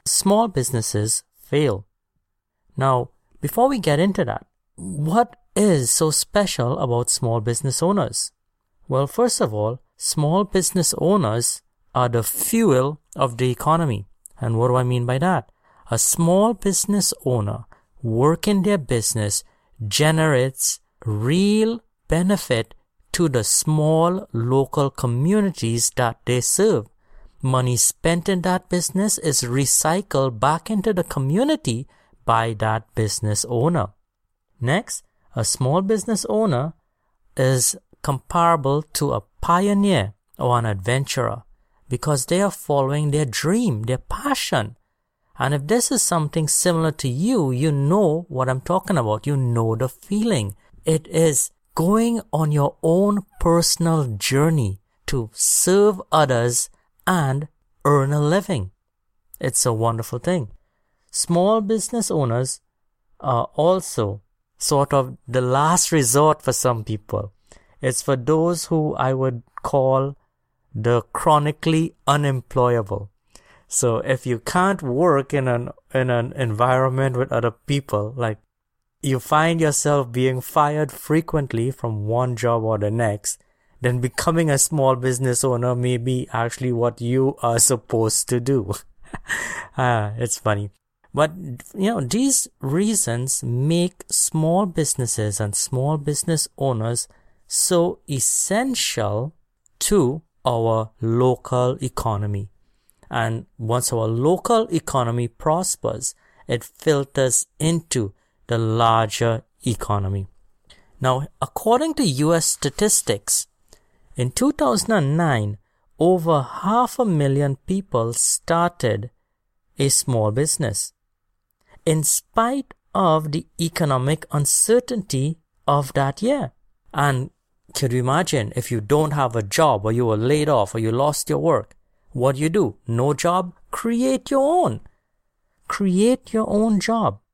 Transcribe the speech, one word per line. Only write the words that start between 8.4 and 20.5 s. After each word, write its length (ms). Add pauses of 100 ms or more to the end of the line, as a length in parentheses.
Well, 180
first 360
of 120
all, 300 (120)
small 480
business 540
owners 640 (320)
are 160
the 140
fuel 760 (160)
of 220
the 140
economy. 560 (320)
And 180
what 120
do 60
I 60
mean 240
by 140
that? 320 (400)
A 80
small 560
business 580 (100)
owner 420 (360)
working 600
their 160
business 640 (440)
generates 920 (260)